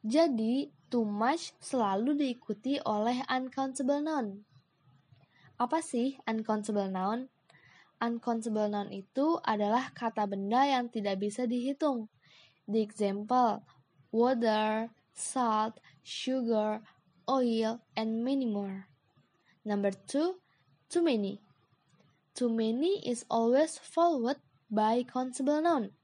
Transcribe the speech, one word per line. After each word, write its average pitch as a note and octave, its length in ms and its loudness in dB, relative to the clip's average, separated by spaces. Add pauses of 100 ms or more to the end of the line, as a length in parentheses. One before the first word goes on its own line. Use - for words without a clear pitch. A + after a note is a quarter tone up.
Jadi, B3+ 640 4 (240)
too A#3 160 2
much A3+ 560 0
selalu A#3 560 2
diikuti B3+ 640 -2
oleh A3 480 0
uncountable C4+ 720 -2
noun. A3 400 -4 (1160)
Apa B3 240 0
sih C4 400 -2
uncountable G#3+ 640 -2
noun? G3 400 -2 (720)
Uncountable A#3 720 -2
noun G3+ 240 -4
itu C#4 480 0
adalah G#3+ 480 0
kata A3+ 320 -4
benda G3+ 400 0
yang B3+ 240 0
tidak G3+ 320 -4
bisa G#3 240 -2
dihitung. B3 640 -2 (560)
The G#3 160 0
example, G#3+ 880 0 (400)
water, A3 800 2 (240)
salt, A3+ 720 -2 (160)
sugar, A3+ 800 -2 (480)
oil, A#3 640 0
and A3 320 -2
many C4 240 0
more. G3 400 -4 (800)
Number G3+ 240 0
two, D#4 480 -2 (480)
too F4 160 0
many. G#3 400 0 (960)
Too B3 80 0
many A#3 560 0
is A#3+ 240 -6
always B3 480 2
followed D4 640 0 (320)
by A3 320 2
countable B3+ 560 -2
noun. D#4 320 0 (120)